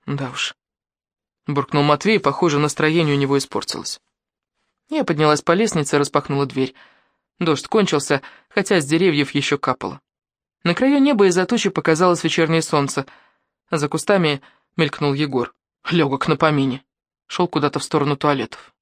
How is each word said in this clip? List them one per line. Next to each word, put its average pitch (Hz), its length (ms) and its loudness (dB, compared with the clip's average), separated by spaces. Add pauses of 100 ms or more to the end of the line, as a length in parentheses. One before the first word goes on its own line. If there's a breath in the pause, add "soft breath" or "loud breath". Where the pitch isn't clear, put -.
"Да 135 240 -6
уж", - 240 -8 (920)
буркнул 143 360 0
Матвей, 147 360 2
похоже, 147 400 0
настроение 156 560 0
у 139 40 0
него 139 180 0
испортилось. - 640 -8 (880)
Я 302 160 -2
поднялась 151 360 2
по 170 120 0
лестнице 175 420 0
и 147 40 4
распахнула 139 460 -2
дверь. 131 300 -4 (640 soft breath)
Дождь 160 280 -2
кончился, 151 540 0 (280 loud breath)
хотя 196 320 2
с 139 40 -4
деревьев 151 460 2
ещё 143 260 0
капало. 98 440 -4 (640)
На 170 80 2
краю 269 240 2
неба 269 300 4
из-за 180 180 2
тучи 220 240 0
показалось 170 540 2
вечернее 160 400 0
солнце. 139 420 -2 (640 soft breath)
За 151 180 -2
кустами 160 540 0 (340 soft breath)
мелькнул 147 380 0
Егор. 135 400 -2 (380)
Лёгок 139 360 0
на 151 100 0
помине. 135 460 0 (440)
Шёл 180 200 -2
куда-то 147 300 -2
в 143 60 -6
сторону 143 340 -2
туалетов. - 640 -4